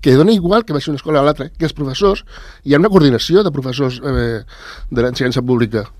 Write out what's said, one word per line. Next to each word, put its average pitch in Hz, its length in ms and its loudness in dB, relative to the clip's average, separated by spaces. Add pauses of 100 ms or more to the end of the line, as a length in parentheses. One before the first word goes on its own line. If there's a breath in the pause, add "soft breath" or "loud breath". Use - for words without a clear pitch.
que 131 120 4
dona 165 200 4
igual 202 320 0
que - 80 -6
vagi 143 160 -4
una 139 100 -6
escola 151 200 0
a 143 40 2
l'altra, 147 240 -2
que - 160 -6
els 147 80 -4
professors, 151 480 -2 (420 loud breath)
hi 139 120 2
ha 147 40 4
una 202 120 4
coordinació 156 520 4
de 180 120 0
professors, 127 480 -4
eh, 120 400 -4 (480 loud breath)
de 120 100 0
l'ensenyança 123 400 -2
pública 117 440 -2 (140)